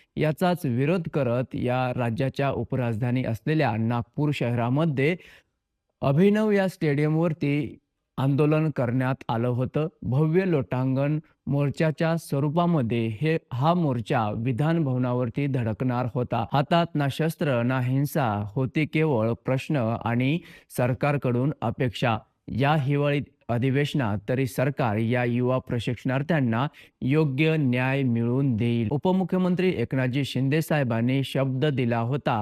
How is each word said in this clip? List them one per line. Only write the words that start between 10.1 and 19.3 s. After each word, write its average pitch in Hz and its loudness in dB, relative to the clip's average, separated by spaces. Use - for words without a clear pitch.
लोटांगण 135 0
मोर्चाच्या 156 0
स्वरूपामध्ये 147 0
हे, 160 0
हा 143 2
मोर्चा 131 0
विधान 147 0
भवनावरती 127 0
धडकणार 123 -2
होता. 117 -2
हातात 165 2
ना 143 0
शस्त्र 151 -2
ना 131 0
हिंसा 127 0
होती, 135 -2
केवळ 135 0